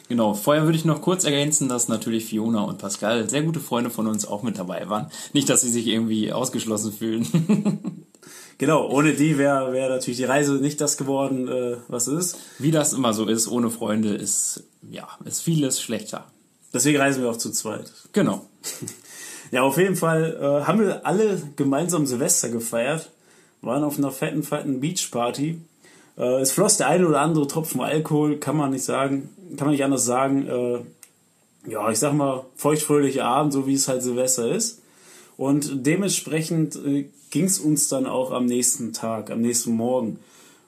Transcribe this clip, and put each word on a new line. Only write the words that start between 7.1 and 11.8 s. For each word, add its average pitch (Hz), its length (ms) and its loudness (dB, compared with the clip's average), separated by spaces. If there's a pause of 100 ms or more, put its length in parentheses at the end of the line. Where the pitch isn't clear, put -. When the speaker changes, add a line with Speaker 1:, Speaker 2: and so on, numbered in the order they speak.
Speaker 1:
<laughs> - 0 - (560)
Speaker 2:
Genau, 143 300 4
ohne 147 240 4
die 143 240 4
wär, 135 340 2
wär 131 160 0
natürlich 127 280 -2
die 127 80 -2
Reise 139 320 2
nicht 143 240 0
das 143 160 0
geworden, 135 500 -2
äh, 123 300 -2 (100)